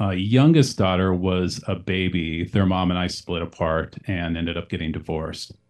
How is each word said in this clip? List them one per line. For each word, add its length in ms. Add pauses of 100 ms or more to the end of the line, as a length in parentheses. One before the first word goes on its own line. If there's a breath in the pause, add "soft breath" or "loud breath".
uh, 100
youngest 680
daughter 360
was 540
a 80
baby, 720
their 200
mom 240
and 100
I 80
split 340
apart 560 (100)
and 300
ended 200
up 120
getting 220
divorced. 600 (180)